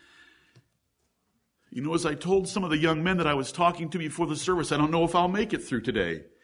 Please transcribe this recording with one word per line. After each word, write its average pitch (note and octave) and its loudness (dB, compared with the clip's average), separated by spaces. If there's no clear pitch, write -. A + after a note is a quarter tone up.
you B2 -10
know, D#3 -2
as D#3+ 0
I D3+ 0
told F#3 0
some G3 -4
of E3+ -4
the D3+ 2
young D#3+ 2
men F#3 2
that E3 0
I D3 2
was C#3 -2
talking F3 0
to F#3 -4
before D#3+ -4
the D3+ -2
service, D#3+ -2
"I D3+ 4
don't D3+ 4
know E3 4
if E3+ 2
I'll F3+ 4
make G#3 -2
it - -4
through A#2+ -4
today," F2 -2